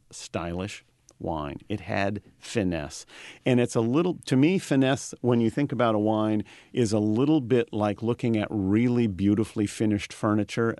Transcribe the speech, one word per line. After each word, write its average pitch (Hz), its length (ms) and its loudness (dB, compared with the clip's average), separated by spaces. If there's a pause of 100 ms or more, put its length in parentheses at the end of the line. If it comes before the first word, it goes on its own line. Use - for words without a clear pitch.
(120)
stylish 90 720 -8 (360)
wine." 76 380 -6 (120)
It 101 120 -6
had 101 400 -4 (180)
finesse. 87 680 -4 (400)
And 123 140 4
it's 120 160 0
a 120 60 2
little, 151 440 0
to 139 100 0
me, 160 240 4
finesse, 135 640 0
when 120 200 2
you 113 100 2
think 143 200 -2
about 117 240 2
a 104 40 2
wine, 107 440 0 (300)
is 117 200 2
a 107 60 4
little 127 420 2
bit 120 320 0
like 104 280 0
looking 117 360 0
at 104 120 -2
really 117 580 2
beautifully 101 600 0
finished 104 460 -2
furniture 107 680 0